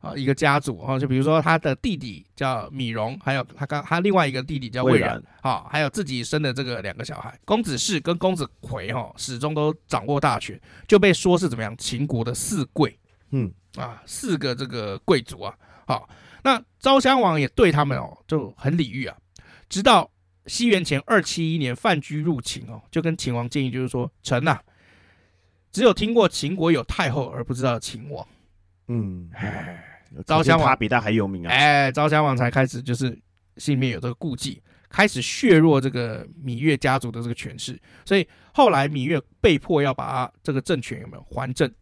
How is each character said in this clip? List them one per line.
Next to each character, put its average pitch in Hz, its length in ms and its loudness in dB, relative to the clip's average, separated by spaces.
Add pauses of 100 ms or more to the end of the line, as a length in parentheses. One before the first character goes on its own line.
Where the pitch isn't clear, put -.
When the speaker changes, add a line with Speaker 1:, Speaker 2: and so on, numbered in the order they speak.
Speaker 1:
啊， - 140 -10
一 139 100 -6
个 139 80 2
家 143 260 2
族， 123 260 -8
哦， 135 140 -4
就 139 80 -2
比 131 80 0
如 135 80 2
说 156 180 4
他 160 160 2
的 151 180 -2
弟 214 200 -2
弟 107 300 -12 (100)
叫 131 360 -4
米 127 180 -6
荣， 113 340 -4
还 135 100 -2
有 135 100 -2 (120)
他 143 100 -8
刚， 147 180 -4
他 165 160 -2
另 196 140 2
外 170 140 4
一 131 40 -2
个 131 120 -6
弟 143 160 -6
弟 123 100 -8
叫 127 140 -4
魏 131 140 6
然， 123 180 0
Speaker 2:
魏 - 60 -12
然。 - 20 -20 (180)
Speaker 1:
啊， 123 280 -4
还 151 100 -2
有 147 100 0
自 208 140 -4
己 131 200 -6
生 151 180 -2
的 139 100 0
这 127 120 -4
个 120 180 -6
两 95 160 -8
个 - 80 -10
小 - 140 -12
孩， - 260 -14
公 220 180 2
子 143 140 -2
氏 170 220 0
跟 170 180 -2
公 185 180 0
子 151 100 -4 (140)
奎， 101 320 -10
哦， 117 240 -6
始 123 240 -8
终 151 140 -4
都 151 200 0 (140)
掌 110 200 -4
握 143 120 0
大 - 200 2
权， - 200 -12 (280)
就 208 120 8
被 190 140 6
说 180 240 4
是 175 100 0
怎 120 100 -2
么 113 60 -4
样， 107 140 -6
秦 131 280 -4
国 127 180 -2
的 117 100 -4
四 156 400 -2
贵。 - 240 0 (320)
Speaker 2:
嗯。 117 220 -2 (260)
Speaker 1:
啊， 123 280 -10
四 202 320 -4
个 131 160 -2
这 131 140 -8
个 104 380 -8
贵 147 160 4
族 120 200 -16
啊， 101 140 -12 (320)
好， 117 220 -4 (340)
那 262 180 2 (160)
昭 269 220 6
襄 262 220 4
王 170 180 2
也 135 80 0
对 185 240 4
他 147 140 2
们， 139 120 -2
哦， - 200 -10 (100)
就 147 300 -4
很 151 200 0
礼 139 140 -2
遇 131 140 -8
啊， 87 100 -10 (540)
直 190 120 -4
到 214 300 4 (360)
西 240 200 -2
元 190 160 4
前 139 220 -2
二 214 160 4
七 160 340 -2
一 - 20 -2
年 127 160 -2
范 165 280 0
雎 151 200 -8
入 151 200 -2
秦， - 260 -10
哦， 110 140 -14 (100)
就 160 100 -2
跟 165 140 -2
秦 - 180 -4
王 120 140 -4
建 139 160 -2
议， 127 80 -2
就 127 80 -6
是 127 80 -4
说 123 240 -4 (100)
，“臣 127 240 -2
啊， 147 160 2 (1080)
只 202 120 0
有 220 100 8
听 226 200 0
过 220 140 6
秦 151 260 -2
国 170 160 0
有 147 140 2
太 165 280 -2
后， 127 160 -2
而 120 140 -8
不 127 120 -6
知 123 100 -4
道 120 160 0
秦 117 300 -12
王。” 90 180 -12 (600)
Speaker 2:
嗯。 95 440 -4
Speaker 1:
哎， - 760 -10
Speaker 2:
可 - 80 -20
见 76 80 -12
Speaker 1:
昭 160 180 2
襄 160 160 6
王 147 80 4
Speaker 2:
他 131 80 4
比 107 140 -2
他 120 100 2
还 107 120 -2
有 110 140 2
名 92 220 -6
啊。 - 20 -8
Speaker 1:
哎， 139 440 4
昭 151 160 2
襄 151 120 4
王 139 140 2
才 120 160 0
开 135 160 2
始 120 140 -8
就 131 120 -4
是 123 240 -4 (380)
心 143 220 -2
里 - 20 0
面 127 140 0
有 - 80 -8
这 123 80 -6
个 120 60 -8
顾 143 200 -6
忌， - 260 -10 (280)
开 208 180 4
始 131 140 -2
削 190 360 6
弱 156 220 8
这 135 100 -2
个 120 380 -6 (160)
芈 123 160 -6
月 147 160 2
家 131 240 0
族 120 100 -8
的 117 120 -10
这 117 80 -6
个 117 40 -6
权 135 240 -12
势， - 240 -12 (220)
所 196 140 2
以 185 100 0 (260)
后 269 180 6
来 147 180 2
芈 139 160 -4
月 160 120 0 (220)
被 175 180 6
迫 156 240 0
要 135 120 0
把 131 360 -6 (140)
这 - 80 -4
个 135 80 0
政 139 220 -2
权 - 180 -10
有 - 80 -16
没 - 80 -18
有 - 80 -18
还 127 300 -8
政 147 180 0 (100)